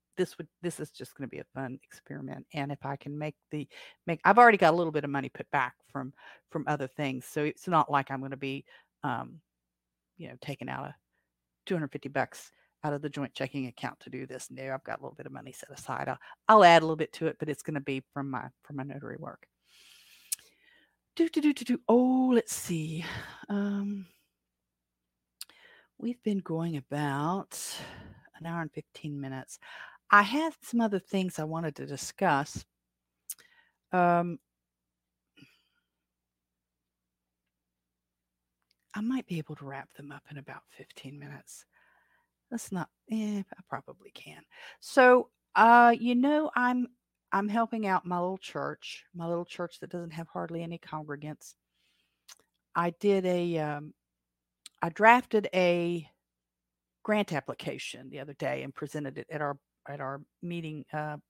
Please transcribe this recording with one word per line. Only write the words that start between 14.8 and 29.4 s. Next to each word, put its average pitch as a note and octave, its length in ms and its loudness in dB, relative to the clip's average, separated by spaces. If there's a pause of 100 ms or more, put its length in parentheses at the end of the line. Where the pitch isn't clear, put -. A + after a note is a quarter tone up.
got - 140 -8
a - 40 -16
little C3 140 -14
bit C#3 80 -16
of C3+ 80 -14
money C3 200 -16
set - 180 -20
aside. C3+ 380 -8
I'll, C3 100 -8 (300)
I'll G#3+ 160 12
add E3+ 180 12
a - 20 -2
little D#3+ 120 0
bit D#3 180 -4
to D#3+ 140 -2
it, - 100 -6
but D#3 100 -6
it's C#3+ 140 -6
gonna D3+ 180 -4
be C3+ 220 -4 (100)
from C#3 180 -6
my, C3 160 -6 (160)
from D3 140 -12
my C3 60 -6
notary C3+ 360 -10
work. - 280 -14 (1700)
Do, E4 140 4
do, D#4 100 0
do, D4 140 4
do, A#3+ 100 -10
do. B3 240 0
Oh, B3+ 460 6
let's - 200 2
see. D#3+ 500 -6 (440)
Um, G3+ 580 -4 (1900)
we've A#3 280 -6
been G3+ 160 0
going E3 360 -4
about D3 800 -4 (800)
an D#3+ 80 -12
hour E3+ 140 -6
and D#3 120 -8
fifteen D3 480 -12
minutes. C3 400 -12 (500)